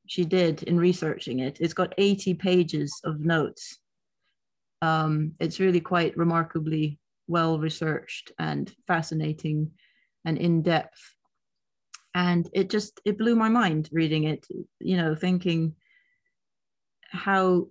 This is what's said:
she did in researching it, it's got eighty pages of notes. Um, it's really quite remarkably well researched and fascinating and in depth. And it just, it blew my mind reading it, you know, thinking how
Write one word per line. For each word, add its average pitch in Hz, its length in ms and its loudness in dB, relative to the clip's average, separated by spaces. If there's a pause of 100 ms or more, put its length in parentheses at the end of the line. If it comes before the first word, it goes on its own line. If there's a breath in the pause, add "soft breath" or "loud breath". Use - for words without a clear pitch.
she 180 180 -2
did 170 400 2
in 175 140 2
researching 165 600 0
it, 135 200 -4
it's 165 140 -2
got 180 240 -2
eighty 196 360 2
pages 165 720 0
of 156 160 -4
notes. - 580 -2 (1040)
Um, 156 560 0
it's 165 220 -4
really 185 200 4
quite 170 360 0
remarkably 160 800 0 (300)
well 165 320 2
researched - 800 -6
and 151 340 -4 (160)
fascinating 156 800 -2 (540 soft breath)
and 165 120 -2
in 170 260 2
depth. - 520 -2 (1000)
And 180 380 2
it 190 180 0
just, 208 340 -4
it 208 140 -2
blew 226 180 2
my 220 120 2
mind 180 440 0
reading 156 320 0
it, 156 200 -4 (360)
you 185 160 0
know, 160 180 0
thinking 175 600 0 (1300)
how 185 600 2